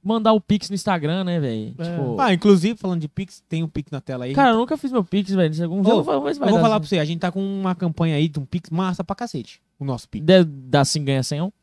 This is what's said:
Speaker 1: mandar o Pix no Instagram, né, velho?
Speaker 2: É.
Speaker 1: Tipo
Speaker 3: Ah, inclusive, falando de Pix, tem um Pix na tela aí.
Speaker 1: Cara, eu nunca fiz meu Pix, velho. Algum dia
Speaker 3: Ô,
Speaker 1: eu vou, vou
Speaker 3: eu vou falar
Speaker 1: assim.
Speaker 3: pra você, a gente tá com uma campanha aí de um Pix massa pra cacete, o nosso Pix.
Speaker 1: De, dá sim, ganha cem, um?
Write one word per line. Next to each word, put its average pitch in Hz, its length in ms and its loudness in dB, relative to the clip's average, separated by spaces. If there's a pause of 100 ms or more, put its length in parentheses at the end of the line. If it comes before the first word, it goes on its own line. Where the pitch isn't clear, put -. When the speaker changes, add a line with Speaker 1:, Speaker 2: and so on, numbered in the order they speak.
Speaker 1:
mandar 220 300 2
o 214 80 4
Pix - 280 -2
no 202 60 -6
Instagram, 180 500 -2
né, 175 140 -2
velho? 117 400 -4
Speaker 2:
É. 165 60 -6
Speaker 1:
Tipo 151 360 -4
Speaker 3:
Ah, 233 140 4
inclusive, 196 440 4
falando 180 220 -4
de 151 80 -8
Pix, - 400 -12
tem 165 140 -4
um 160 60 -4
Pix 147 220 -8
na 135 100 -8
tela 127 240 -8
aí. 131 100 -6
Speaker 1:
Cara, 269 160 6
eu 226 80 4
nunca 254 180 -2
fiz 277 140 -6
meu 240 140 0
Pix, 190 260 -2
velho. 170 340 0
Algum 180 180 -2
dia 214 120 6
Speaker 3:
Ô, 214 40 4
Speaker 1:
eu 165 60 2
vou, 294 160 0
vou 285 100 -4
Speaker 3:
eu - 40 -4
vou - 0 - (260)
falar 220 160 4
Speaker 1:
assim. 214 40 2
Speaker 3:
pra 151 80 -8
você, 190 100 0
a 151 60 0
gente 160 160 -4
tá 180 100 -2
com 196 120 -6
uma 196 320 -2
campanha 165 420 -2
aí 151 120 2
de 151 120 -6
um 135 40 -8
Pix - 260 -8
massa 180 340 -2
pra 196 100 -6
cacete, 170 460 -10 (180)
o 147 60 -10
nosso 131 240 -6
Pix. 110 160 -10
Speaker 1:
De, 180 200 8
dá 139 400 0
sim, 151 200 -2
ganha 135 180 0
cem, 143 200 -6
um? 190 100 -6 (100)